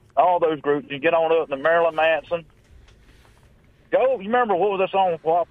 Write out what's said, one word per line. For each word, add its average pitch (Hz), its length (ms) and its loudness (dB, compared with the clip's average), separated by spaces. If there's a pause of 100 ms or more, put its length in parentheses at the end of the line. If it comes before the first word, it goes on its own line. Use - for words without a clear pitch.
(160)
all 175 220 2
those 160 220 -2
groups. 143 300 -2
You 139 80 -10
get 165 160 0
on 165 180 2
up 160 160 0
to 139 80 -6
Marilyn 165 380 2
Manson. 160 500 -2 (1500)
Go, 233 300 0
you 190 60 -12
remember 226 280 0
what 185 180 0
was 190 80 -4
that 190 100 0
song, 185 320 0
wap, 165 280 0